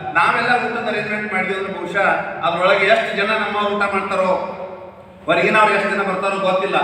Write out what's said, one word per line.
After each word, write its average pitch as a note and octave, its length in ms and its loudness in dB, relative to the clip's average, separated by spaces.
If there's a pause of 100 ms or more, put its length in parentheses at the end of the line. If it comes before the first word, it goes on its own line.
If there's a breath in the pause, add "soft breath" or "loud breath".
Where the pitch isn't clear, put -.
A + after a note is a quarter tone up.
(140)
ನಾವೆಲ್ಲ A#3+ 360 2
ಊಟದ A#3 380 0
ಅರೇಂಜ್ಮೆಂಟ್ G#3+ 460 -4
ಮಾಡಿದ್ವಿ F#3 220 -2
ಅಂದ್ರೆ F#3+ 180 -6
ಬಹುಶಃ F3 340 0 (380)
ಅದ್ರೊಳಗೆ F3+ 400 2
ಎಷ್ಟು G#3+ 320 2
ಜನ G3+ 100 0
ನಮ್ಮ G#3 400 0
ಊಟ G3+ 260 -2
ಮಾಡ್ತಾರೋ, F#3 600 -2 (720)
ಹೊರಗಿನವ್ರು G#3 500 4
ಎಷ್ಟು G3+ 140 0
ಜನ G3 120 -2
ಬರ್ತಾರೋ G3 380 -2
ಗೊತ್ತಿಲ್ಲ. F#3 440 0